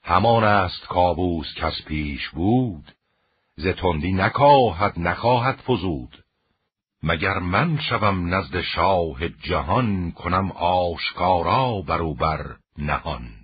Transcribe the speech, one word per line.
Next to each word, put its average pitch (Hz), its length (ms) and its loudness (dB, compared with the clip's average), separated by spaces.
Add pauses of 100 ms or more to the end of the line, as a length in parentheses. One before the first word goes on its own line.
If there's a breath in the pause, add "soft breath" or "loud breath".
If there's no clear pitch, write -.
همان 110 420 4
است 101 420 2
کاووس 87 680 0
کز - 280 -6
پیش 73 440 -6
بود، 98 640 0 (640)
ز 78 100 -6
تندی 87 460 0
نکاهد 101 880 4
نخواهد 120 600 0
فزود. 87 640 -4 (760)
مگر 85 360 0
من 107 420 0
شوم 98 540 0
نزد 92 260 -2
شاه 85 680 0
جهان، 90 840 -2
کنم 90 400 -2
آشکارا 90 1300 0
بر 82 180 -2
او 80 160 -2
بر 76 420 -4 (220)
نهان. 71 500 -6 (160)